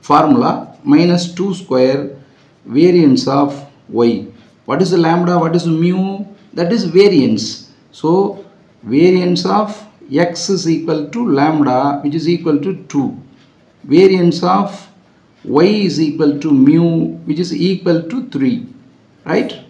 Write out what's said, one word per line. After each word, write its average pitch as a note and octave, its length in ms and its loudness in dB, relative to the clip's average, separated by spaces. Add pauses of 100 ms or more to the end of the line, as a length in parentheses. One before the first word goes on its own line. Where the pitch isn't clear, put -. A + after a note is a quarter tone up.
formula, D3 800 0
minus F3 500 2
two F#3+ 200 -4
square C3 640 -2 (480)
variance C#3+ 600 4
of C#3 380 -2 (220)
y. A2+ 400 -2 (380)
What C#3+ 160 -2
is F3 100 0
the F#3 60 2
lambda? F3 420 2
What E3 160 0
is E3+ 100 -2
mu? F#3 600 -2 (280)
That F3 200 -2
is G3+ 100 -2
variance. D#3+ 880 2 (200)
So G3 540 -2 (380)
variance F3+ 600 2
of G#3 360 -4 (320)
x E3+ 360 -2
is E3+ 200 -2
equal D3+ 400 -4
to A#3 220 -4
lambda, C#3+ 720 0
which D3 120 -4
is D#3+ 120 -4
equal D#3+ 320 -2
to F#3 240 -6
two. - 340 -6 (680)
Variance F3+ 600 2
of - 460 -2 (540)
y C#3+ 200 2
is F#3+ 380 0
equal D3 380 0
to D#3 120 -2
mu, D#3+ 640 2 (100)
which D#3 140 -4
is F3+ 140 -4
equal F3 560 0
to B3 200 -8
three, C3 380 -4 (580)
right? - 440 -4